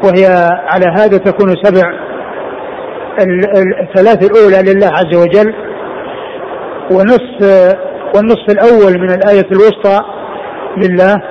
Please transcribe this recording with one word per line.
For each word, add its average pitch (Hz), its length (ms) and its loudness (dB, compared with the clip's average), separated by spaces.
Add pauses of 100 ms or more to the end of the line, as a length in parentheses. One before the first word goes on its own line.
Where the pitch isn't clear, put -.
وهي 180 440 2 (240)
على 180 120 0 (140)
هذا 202 200 2
تكون 196 300 0 (140)
سبع، 185 300 2 (1300)
ال-، 190 380 0
ال-، 190 220 0
الثلاث 196 500 2
الأولى 202 320 4 (100)
لله 196 140 2
عز 165 300 0
وجل، 196 380 2 (1400)
ونصف، 196 500 0 (720)
والنصف 214 360 0
الأول 208 500 4
من 185 100 -2
الآية 196 420 2
الوسطى 202 520 2 (720)
لله 185 540 2